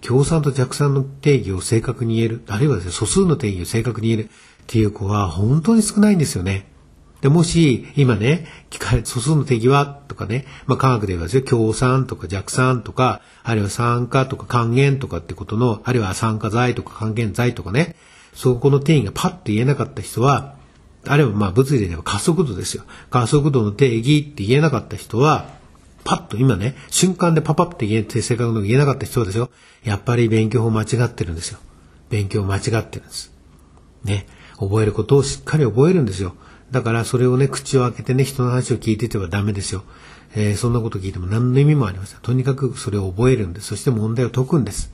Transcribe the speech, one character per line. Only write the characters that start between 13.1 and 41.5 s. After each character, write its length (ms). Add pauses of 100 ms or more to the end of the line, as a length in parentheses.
あ 100
る 80
い 20
は 60
酸 360
化 200
と 100
か 80
還 300
元 240
と 100
か 80
っ 60
て 100
こ 140
と 100
の、 280
あ 60
る 100
い 20
は 100
酸 260
化 120
剤 240
と 80
か 160
還 160
元 180
剤 220
と 80
か 100
ね、 240 (380)
そ 220
こ 120
の 120
定 180
義 80
が 80
パ 140
ッ 40
と 140
言 140
え 40
な 100
か 100
っ 100
た 80
人 180
は、 360 (500)
あ 100
る 60
い 40
は 60
ま 140
あ 40
物 260
理 40
で 60
言 80
え 20
ば 60
加 160
速 260
度 100
で 120
す 100
よ。 60 (260)
加 180
速 240
度 120
の 100
定 240
義 220 (120)
っ 40
て 80
言 160
え 20
な 100
か 100
っ 60
た 120
人 180
は、 300 (580)
パ 120
ッ 100
と 100
今 200
ね、 200 (140)
瞬 240
間 200
で 60
パ 140
パ 100
っ 100
て 120
言 140
え 20
て、 180
正 160
確 160
な 80
の 60
言 100
え 20
な 60
か 80
っ 60
た 80
人 140
は 60
で 60
す 60
よ、 120 (320)
や 140
っ 40
ぱ 160
り 120
勉 220
強 120
法 80
間 120
違 40 (200)
っ 20
て 160
る 80
ん 20
で 80
す 80
よ。 80 (520)
勉 180
強 160
間 120
違 20
っ 40 (220)
て 140
る 60
ん 40
で 40
す。 200 (720)
ね。 220 (320)
覚 240
え 40
る 60
こ 100
と 140
を 60
し 180
っ 40
か 120
り 80
覚 260
え 40
る 80
ん 20
で 80
す 100
よ。 120 (360)
だ 120
か 100
ら 120
そ 140
れ 80
を 100
ね、 120
口 300
を 40
開 100
け 100
て 120
ね、 100
人 180
の 80
話 240
を 20
聞 160
い 60
て 100
て 100
は 100
ダ 140
メ 100
で 100
す 100
よ。 100 (540)
え 160
ー、 40
そ 120
ん 40
な 80
こ 100
と 80
聞 100
い 40
て 60
も 80
何 260